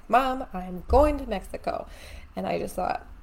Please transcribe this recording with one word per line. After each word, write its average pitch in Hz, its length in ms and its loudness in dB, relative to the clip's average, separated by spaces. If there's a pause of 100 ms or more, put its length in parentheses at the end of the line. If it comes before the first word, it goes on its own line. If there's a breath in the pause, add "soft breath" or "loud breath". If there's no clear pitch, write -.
"Mom, 262 440 4
I'm 185 360 -8
going 285 300 8
to 269 80 -6
Mexico." - 600 -6 (500 loud breath)
And 185 100 -4
I 170 120 0
just 180 160 -4
thought, - 320 -2 (160)